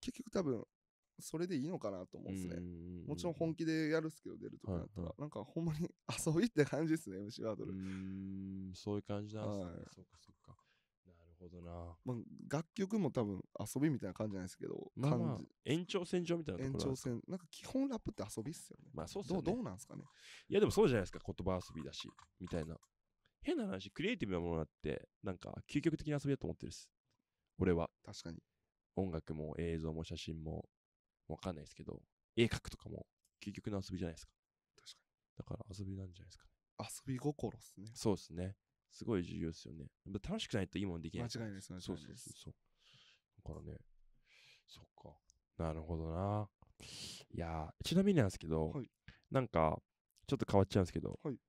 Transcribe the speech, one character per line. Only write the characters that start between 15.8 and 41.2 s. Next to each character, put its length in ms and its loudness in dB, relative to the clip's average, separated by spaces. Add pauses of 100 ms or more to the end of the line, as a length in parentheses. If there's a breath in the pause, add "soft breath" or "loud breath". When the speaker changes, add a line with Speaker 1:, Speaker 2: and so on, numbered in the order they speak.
Speaker 2:
長 180 -2
線 200 2
上 120 2
み 80 -2
た 80 -4
い 40 -2
な 80 -2
と 80 0
こ 60 0
ろ 60 2
な 60 2
ん 0 -
で 60 0
す 80 -10
か？ 60 0
Speaker 1:
延 60 0
長 60 -4
線。 80 -10
な 60 -4
ん 20 -6
か 120 -14
基 120 -16
本 260 2
ラ 80 -2
ッ 20 -2
プ 120 -4
っ 40 -8
て 80 -4
遊 200 -4
び 100 -4
っ 20 -6
す 160 -14
よ 120 -16
ね。 100 -20
Speaker 2:
ま 120 -2
あ 40 -8
そ 120 -4
う 20 -4
っ 40 -6
す 60 0
よ 60 4
ね。 40 0
Speaker 1:
ど 100 2
う、 40 4
ど 40 -2
う 40 -2
な 80 -4
ん 60 -10
す 80 -14
か 100 -12
ね？ 80 -10 (440 loud breath)
Speaker 2:
い 60 0
や 60 10
で 60 10
も 60 6
そ 120 8
う 40 12
じ 60 8
ゃ 20 8
な 40 8
い 20 4
で 40 2
す 60 -8
か。 120 -10
言 100 -4 (120)
葉 120 4
遊 160 -6
び 80 -6
だ 100 -8
し、 160 -8 (300)
み 100 -8
た 120 2
い 60 -2
な。 120 -8 (640)
変 140 2
な 80 0
話、 260 -4
ク 120 -6
リ 80 2
エ 20 2
イ 60 -2
テ 80 0
ィ 20 -2
ブ 60 2
な 60 4
も 100 2
の 80 4
だ 40 4
っ 60 -2 (140)
て、 260 -2 (140)
な 100 -2
ん 60 -6
か 160 -8 (120)
究 140 2
極 160 2
的 140 -4
な 60 2
遊 120 0
び 20 6
だ 60 6
と 100 -4
思 80 0
っ 20 -20
て 100 -8
る 40 -6
っ 20 -10
す。 180 -14 (680)
俺 140 8
は。 180 4 (140)
Speaker 1:
確 180 -12
か 80 -8
に。 120 -12 (540)
Speaker 2:
音 140 2
楽 240 -2
も 240 -4
映 200 0
像 160 -2
も 100 -4
写 120 -8
真 260 -6
も、 260 -4 (580)
わ 120 -6
か 140 -2
ん 20 -2
な 80 -12
い 20 -14
で 40 -18
す 60 -20
け 100 -14
ど、 180 -10 (340)
絵 80 8
描 160 0
く 100 -10
と 60 -14
か 120 -14
も 180 -8 (340)
究 120 -8
極 180 -6
の 80 0
遊 140 -6
び 60 -4
じ 60 -2
ゃ 40 -2
な 40 -6
い 20 -8
で 40 -18
す 80 -16
か。 60 -20 (440)
Speaker 1:
確 160 -18
か 80 -20
に。 100 -20 (280)
Speaker 2:
だ 60 -8
か 120 -6
ら 180 -10
遊 100 -6
び 120 -6
な 80 -6
ん 80 -12
じ 80 -20
ゃ 40 -18
な 20 -20
い 0 -
で 60 -20
す 60 -20
か 60 -20
ね。 60 -20 (300)
Speaker 1:
遊 340 -6
び 40 -4
心 380 -2
っ 60 -18
す 180 -18
ね。 140 -10
Speaker 2:
そ 160 2
う 40 6
っ 20 -4
す 180 -10
ね。 220 -2 (340)
す 140 -12
ご 140 2
い 40 4
重 160 -4
要 120 0
っ 20 -6
す 160 -12
よ 60 -12
ね。 120 -10 (180)
や 80 -10
っ 80 -4
ぱ 100 -6
楽 100 -2
し 80 -6
く 60 -6
な 80 4
い 60 -2
と 100 -6
い 40 0
い 40 0
も 120 -2
ん 20 -6
で 100 -6
き 80 -6
な 80 -2